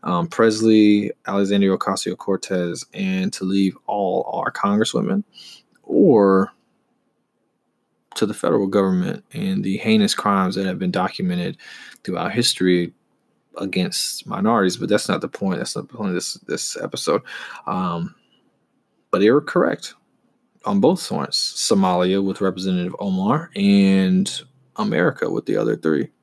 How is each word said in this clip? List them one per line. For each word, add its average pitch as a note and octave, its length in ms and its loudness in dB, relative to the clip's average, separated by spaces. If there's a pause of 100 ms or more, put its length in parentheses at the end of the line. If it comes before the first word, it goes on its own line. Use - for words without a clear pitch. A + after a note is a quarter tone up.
um, - 240 -2
Presley, G#2+ 840 4 (140)
Alexandria G2 500 2
Ocasio-Cortez, F#2 1160 -4
and F#2 380 -2
Tlaib F#2+ 420 0 (120)
all G2+ 460 -2
are - 180 -4
congresswomen, - 720 0 (600)
or G2+ 680 6 (1600)
to - 100 0
the G#2 80 -4
federal - 340 0
government F#2+ 560 0 (120)
and F#2+ 280 -4
the F#2+ 140 -4
heinous G#2+ 380 2
crimes F#2+ 400 0
that F#2+ 100 -2
have F#2 140 -4
been F2+ 120 -2
documented F#2 680 -4 (440)
throughout F2+ 300 -6
history F2+ 600 0 (640)
against - 680 -4
minorities. G2+ 520 2
But A2 100 -6
that's G#2 200 0
not E2+ 120 -2
the - 80 -8
point. F#2+ 300 -4
That's - 180 -6
not - 100 -8
the - 80 -20
point A2 140 -6
of F2+ 60 -2
this, - 200 -6 (120)
this - 340 -6
episode. - 400 -2 (460)
Um, F2+ 480 -4 (960)
but F2 80 0
they G#2 120 6
were C#3+ 120 4
correct - 540 -2 (720)
on G2+ 120 0
both D#3+ 280 2
fronts, - 480 -2
Somalia F#2 680 2
with G2 200 -4
Representative F#2 560 -2
Omar G2+ 580 -2
and G2 840 4 (340)
America - 540 0
with - 160 -6
the - 100 -2
other A1 180 0
three. D#2 360 -2 (120)